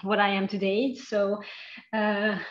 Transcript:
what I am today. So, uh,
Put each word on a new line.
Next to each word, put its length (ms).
what 180
I 80
am 180
today. 480
So, 480
uh, 460